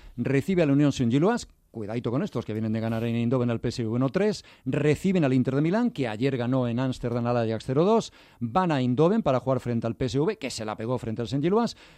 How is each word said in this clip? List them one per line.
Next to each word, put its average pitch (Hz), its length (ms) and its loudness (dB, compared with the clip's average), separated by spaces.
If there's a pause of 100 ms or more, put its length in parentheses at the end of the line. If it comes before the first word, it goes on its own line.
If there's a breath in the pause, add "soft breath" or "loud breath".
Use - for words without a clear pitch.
(160 soft breath)
recibe 139 460 2
a 156 40 4
la 139 60 4
Unión 143 180 6
Saint-Gilloise, 143 560 2 (240)
cuidadito 113 400 -4
con 135 140 -2
estos 123 200 -6
que 107 100 -6
vienen 110 180 -2
de 110 80 0
ganar 113 240 -2
en 117 100 -2
Eindhoven 120 360 2
al 113 100 -2
P 123 80 -2
S 117 160 -4
V 110 100 -2
uno 131 140 2
tres, 190 360 -2 (200 loud breath)
reciben 151 600 2
al 131 80 2
Inter 131 220 2
de 139 60 0
Milán, 208 320 0
que 131 160 -4
ayer 127 280 -2
ganó 123 300 0
en 117 140 -2
Ámsterdam 123 440 -2
al 120 120 0
Ajax 113 300 -2
cero 135 180 2
dos, 214 280 2 (280 loud breath)
van 160 320 0
a 135 80 2
Eindhoven 151 420 2
para 131 160 2
jugar 131 220 0
frente 117 260 -2
al 113 80 -2
P 135 120 -4
S 127 120 -2
V, 185 200 0
que 127 120 -6
se - 140 -8
la 107 120 -4
pegó 120 220 -4
frente 110 240 -6
al 113 60 -6
Saint-Gilloise, 180 480 0 (220 loud breath)